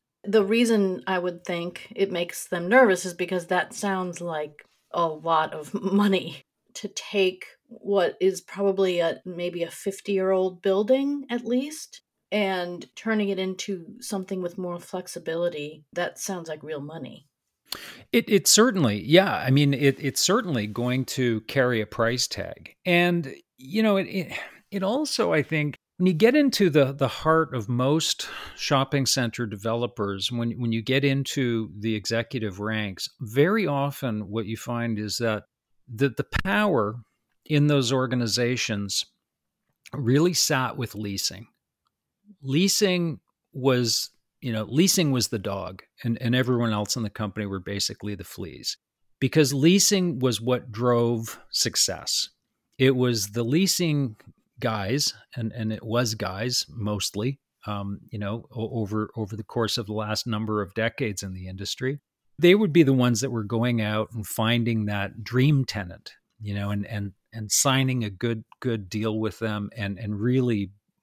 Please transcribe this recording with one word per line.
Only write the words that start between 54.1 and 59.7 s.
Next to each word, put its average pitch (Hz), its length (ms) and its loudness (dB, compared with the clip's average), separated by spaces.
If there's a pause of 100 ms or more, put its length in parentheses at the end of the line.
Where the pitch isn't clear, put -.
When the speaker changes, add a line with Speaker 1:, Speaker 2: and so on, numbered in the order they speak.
Speaker 2:
guys, 113 540 -2 (220)
and, 113 180 -4
and 110 200 -4
it - 100 -8
was 113 320 0
guys 104 540 -4
mostly, 104 680 -4 (260)
um, 101 340 -6 (120)
you 110 80 -10
know, 104 260 -6 (100)
o-, 113 260 -4
over, 107 360 -2
over 110 180 -6
the - 80 -10
course - 340 -2